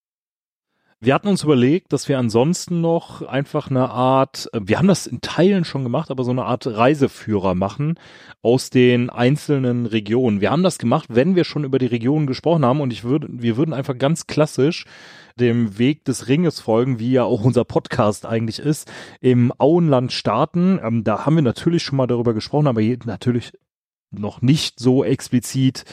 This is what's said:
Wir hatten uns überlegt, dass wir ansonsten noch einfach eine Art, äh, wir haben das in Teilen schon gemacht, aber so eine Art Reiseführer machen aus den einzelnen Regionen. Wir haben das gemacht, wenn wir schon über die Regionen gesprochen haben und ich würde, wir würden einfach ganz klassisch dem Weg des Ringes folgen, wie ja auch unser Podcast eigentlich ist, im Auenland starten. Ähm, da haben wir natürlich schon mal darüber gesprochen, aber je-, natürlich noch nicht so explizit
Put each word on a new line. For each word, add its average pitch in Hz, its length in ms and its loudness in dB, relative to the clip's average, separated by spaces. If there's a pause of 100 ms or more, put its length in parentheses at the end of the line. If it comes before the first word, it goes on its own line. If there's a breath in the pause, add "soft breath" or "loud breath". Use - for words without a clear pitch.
(1000)
Wir 120 140 2
hatten 165 140 0
uns 190 160 2
überlegt, 147 500 4
dass - 160 -2
wir 135 100 0
ansonsten 131 600 0
noch 165 400 -2
einfach 139 480 -6
eine 127 200 0
Art, 131 640 0
äh, 117 100 -4
wir 107 140 0
haben 151 100 4
das - 200 2
in - 140 -10
Teilen 185 420 2
schon 139 200 -6
gemacht, 127 280 -4
aber 127 120 -4
so 120 80 -2
eine 123 140 -2
Art 123 220 -4
Reiseführer 107 880 0
machen 143 440 -4 (420 loud breath)
aus 123 300 0
den 123 380 4
einzelnen 127 760 0
Regionen. 107 560 0
Wir 101 100 2
haben 92 120 0
das 90 160 -2
gemacht, 120 300 -2
wenn 135 260 2
wir 170 80 4
schon 151 200 -6
über 135 160 -2
die 131 80 -2
Regionen 127 400 0
gesprochen 147 380 0
haben 147 160 2
und 127 100 -4
ich 101 120 -10
würde, 139 280 -2
wir 117 260 -2
würden 160 160 0
einfach 131 240 -6
ganz 139 300 -2
klassisch 151 580 0 (540 loud breath)
dem 117 400 0
Weg 139 260 0
des - 220 -4
Ringes 151 320 0
folgen, 120 400 0
wie 123 140 -2
ja 123 100 2
auch 107 200 0
unser 120 200 4
Podcast - 640 -2
eigentlich 113 340 -4
ist, - 320 -4 (300 loud breath)
im 123 360 4
Auenland 139 540 2
starten. 175 720 0
Ähm, 113 200 -2
da 107 220 -2
haben 156 100 2
wir 165 60 4
natürlich 151 420 0
schon - 140 -6
mal 131 80 0
darüber 120 300 0
gesprochen, 147 320 0
aber 113 140 0
je-, 117 240 0
natürlich 117 480 -4 (580)
noch 101 300 -10
nicht 139 380 0
so 127 260 2
explizit 131 880 -2